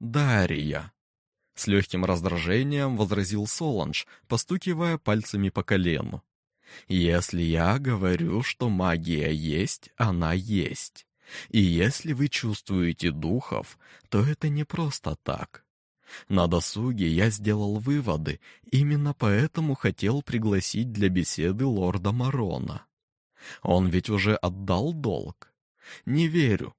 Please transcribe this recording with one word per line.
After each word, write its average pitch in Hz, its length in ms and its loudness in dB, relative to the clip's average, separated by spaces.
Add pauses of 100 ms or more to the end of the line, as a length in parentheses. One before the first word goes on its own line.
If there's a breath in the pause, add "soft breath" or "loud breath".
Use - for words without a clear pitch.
«Дарья», 90 920 0 (640)
с - 100 -6
лёгким 98 380 2
раздражением 95 920 0
возразил 104 500 0
Соланж, 101 600 -2 (220 loud breath)
постукивая 170 720 -2
пальцами 101 500 0
по 92 140 -2
колену. 90 600 0 (640 loud breath)
«Если 87 560 2
я 82 360 2
говорю, 98 640 0
что - 260 -4
магия 82 640 0
есть, 78 680 -4
она 87 380 0
есть. 98 720 -4 (420 loud breath)
И 113 120 4
если 95 520 2
вы 139 160 -2
чувствуете 90 840 -2
духов, 80 680 -4 (320 loud breath)
то 101 120 2
это 151 280 0
не 147 140 -2
просто 147 580 -4
так. - 420 -8 (640 loud breath)
На 90 180 4
досуге 98 600 0
я 90 220 4
сделал 104 480 -2
выводы, 107 600 -2 (300 loud breath)
именно 147 440 2
поэтому 131 600 0
хотел 113 480 0
пригласить 110 680 0
для 101 160 2
беседы 90 560 0
лорда 95 480 0
Марона. 123 720 -4 (760 loud breath)
Он 92 260 4
ведь 90 220 0
уже 104 260 2
отдал 98 560 -2
долг. 117 600 -6 (520 loud breath)
Не 156 240 2
верю, 147 500 2